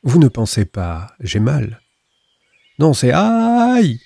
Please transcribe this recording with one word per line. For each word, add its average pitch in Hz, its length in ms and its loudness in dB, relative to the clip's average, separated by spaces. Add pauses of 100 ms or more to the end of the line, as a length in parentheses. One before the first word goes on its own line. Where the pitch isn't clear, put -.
vous 156 160 4
ne 139 80 6
pensez 107 360 -2
pas, « 87 560 -10
J'ai 107 200 -6
mal. » 113 420 -4 (960)
Non, 151 160 2
c'est, « - 180 0
Aïe !» 226 920 0